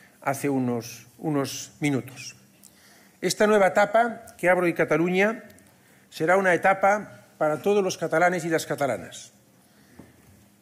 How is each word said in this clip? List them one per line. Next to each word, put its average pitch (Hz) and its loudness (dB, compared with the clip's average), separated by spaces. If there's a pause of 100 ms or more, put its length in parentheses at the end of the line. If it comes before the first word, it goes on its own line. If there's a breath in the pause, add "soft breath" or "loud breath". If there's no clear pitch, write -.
(220 loud breath)
hace 139 -4
unos, 123 -4 (100)
unos 143 -6
minutos. - -4 (840 soft breath)
Esta 185 0
nueva 208 4
etapa 208 0 (120)
que 170 0
abro 180 4
hoy 165 0
Cataluña 180 0 (680 soft breath)
será 165 0
una 190 2
etapa 196 0 (120)
para 151 -2
todos 202 2
los 185 -4
catalanes 170 0
y 170 -6
las 160 0
catalanas. 127 -6 (1300 loud breath)